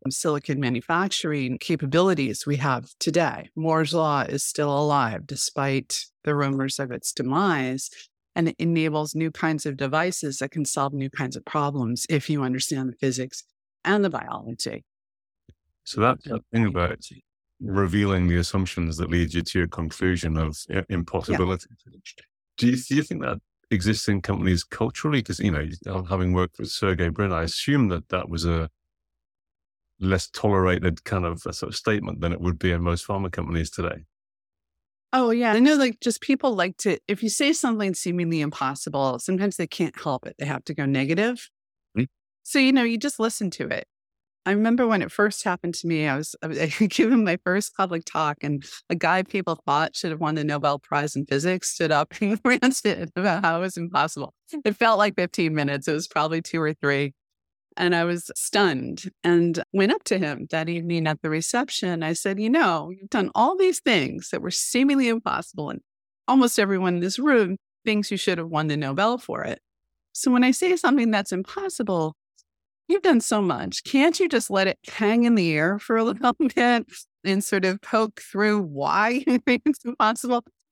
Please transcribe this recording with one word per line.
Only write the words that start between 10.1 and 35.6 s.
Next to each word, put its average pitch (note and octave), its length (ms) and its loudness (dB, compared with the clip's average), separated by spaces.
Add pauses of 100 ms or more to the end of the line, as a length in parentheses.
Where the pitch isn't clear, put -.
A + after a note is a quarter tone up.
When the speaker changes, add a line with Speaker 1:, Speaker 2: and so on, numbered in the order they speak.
Speaker 1:
that C3+ 140 -6
can D#3 120 -4
solve C#3 300 -2
new C3+ 160 -4
kinds C3+ 260 -6
of - 100 -12
problems C#3 640 -2
if D3+ 220 0
you D3 140 0
understand C3 460 -4
the A#2+ 80 -12
physics B2+ 460 -4 (400)
and G3+ 220 2
the F#3 60 0
biology. - 720 -8 (1040)
Speaker 2:
So - 160 -4
that, B2+ 240 2
that A#2 160 -6 (100)
thing A2+ 160 4
about F2 320 0 (600)
revealing G2 680 2
the F2 100 4
assumptions E2+ 600 -2
that E2+ 120 -4
lead E2+ 240 0
you E2+ 80 0
to - 180 -4
your E2+ 80 2
conclusion E2+ 720 -2
of D#2 180 -2 (140)
i-, F#2 200 -2
impossibility. F2+ 760 -2 (220)
Speaker 1:
Yeah. - 120 -20 (580)
Speaker 2:
Do A#2+ 100 2
you, B2+ 80 4
do C3+ 200 -4
you D3+ 60 4
think D3+ 220 -6
that B2 160 -4 (320)
exists G2+ 360 0
in G2+ 140 0
companies F#2 420 0
culturally? D3+ 600 -2
'Cause, - 160 -8
you G2+ 120 0
know, F2 520 -6
having F2+ 300 0
worked F2+ 260 0
with - 100 -8
Sergey F2+ 400 0
Brin, G2 220 -2
I E2 120 -2
assume C3 440 0
that F2 220 -4
that F#2 200 -4
was E2+ 160 -4
a E2 240 0 (1300)
less F#2 300 0
tolerated F2+ 760 2
kind F2+ 200 -4
of E2+ 220 -6
a F2 60 -8
sort - 180 -8
of - 40 -12
statement G#2+ 460 -4
than F2 100 0
it E2+ 80 -4
would F2 200 -2
be F2+ 120 0
in E2+ 120 0
most E2+ 240 -2
pharma G2 240 -4
companies E2 400 -4
today. - 340 -6 (1080)
Speaker 1:
Oh, B3+ 180 4
yeah. A#3 220 4
I A3 60 4
know, D4 160 8